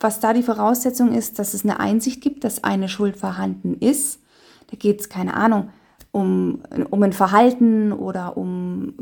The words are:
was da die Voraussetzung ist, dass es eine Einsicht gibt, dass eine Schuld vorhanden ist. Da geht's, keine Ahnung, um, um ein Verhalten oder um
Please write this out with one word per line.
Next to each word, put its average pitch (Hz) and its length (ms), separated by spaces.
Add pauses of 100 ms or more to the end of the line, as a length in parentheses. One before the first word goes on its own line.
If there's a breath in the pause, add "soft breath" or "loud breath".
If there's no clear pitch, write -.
was 214 180
da 226 140
die 240 100
Voraussetzung 240 720
ist, 233 260
dass 202 140
es 202 100
eine 208 160
Einsicht 214 400
gibt, - 240
dass - 220
eine 196 240
Schuld 196 260
vorhanden 185 600
ist. 233 440 (480 soft breath)
Da - 80
geht's, 208 320
keine 185 280
Ahnung, 208 340 (420 loud breath)
um, 185 520 (260)
um 202 120
ein 196 120
Verhalten 214 800
oder 185 420
um 180 680